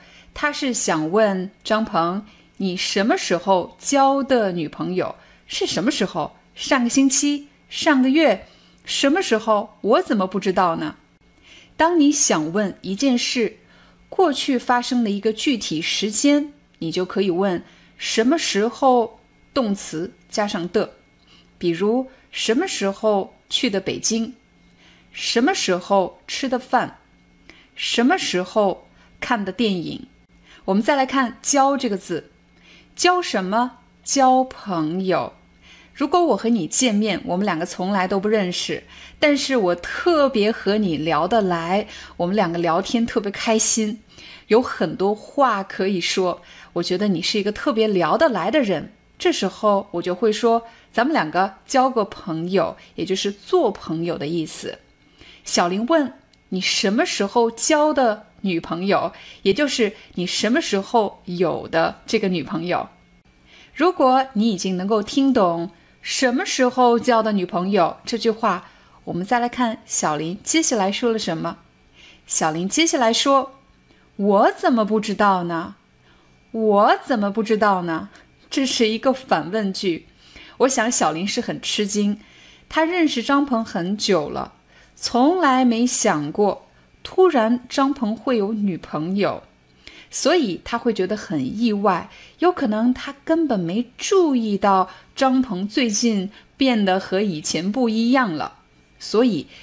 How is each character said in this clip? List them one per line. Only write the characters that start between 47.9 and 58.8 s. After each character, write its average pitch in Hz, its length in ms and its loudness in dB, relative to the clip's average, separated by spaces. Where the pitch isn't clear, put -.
得 302 140 4
来 196 220 -2
的 - 100 2
人， 190 320 -2
这 359 140 0
时 - 160 -2
候 202 420 0
我 175 100 -6
就 175 140 -2
会 214 180 0
说， 226 360 0
咱 226 100 2
们 294 80 0
两 175 200 0
个 185 240 0
交 262 240 2
个 233 160 0
朋 170 460 -8
友， 185 260 0
也 - 100 -6
就 180 120 -2
是 202 160 -4
做 277 400 0
朋 165 320 -6
友 170 160 -4
的 147 80 -6
意 165 180 -2
思。 - 320 -10
小 180 240 2
林 190 200 -2
问， 294 260 2
你 185 120 -4
什 - 300 0
么 285 160 0
时 - 180 -2
候 226 240 2
交 302 420 2
的 226 360 0
女 175 180 0
朋 170 260 -6